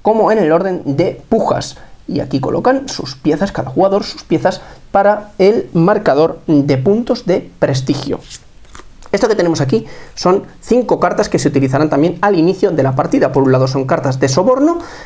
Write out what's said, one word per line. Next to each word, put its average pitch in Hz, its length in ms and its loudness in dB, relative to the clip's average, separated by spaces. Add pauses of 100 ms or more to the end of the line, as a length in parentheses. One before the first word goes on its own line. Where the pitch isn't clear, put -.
como 214 300 2
en 220 60 2
el 160 160 4
orden 185 320 0
de 165 420 -2
pujas. - 480 0 (320)
Y - 140 -4
aquí - 180 -4
colocan 262 480 0
sus - 280 -10
piezas, 165 360 -2
cada - 180 -6
jugador 196 360 0
sus - 180 -14
piezas 175 380 -2 (300)
para 202 480 2
el 202 340 2
marcador 165 760 2
de 143 300 2
puntos 208 480 0
de - 340 -2
prestigio. 139 640 -2 (880)
Esto 202 160 0
que 190 80 0
tenemos 170 240 0
aquí 151 260 0 (300)
son 190 280 0 (180)
cinco 226 400 0
cartas 185 260 0
que 185 100 0
se 147 120 0
utilizarán 139 400 0
también 151 320 0
al 202 180 2
inicio 185 320 2
de 147 100 0
la 131 140 0
partida. 147 380 0
Por 139 100 2
un 131 80 4
lado 131 160 2
son 131 180 -4
cartas 131 360 -2
de 139 80 2
soborno, 262 500 2 (260)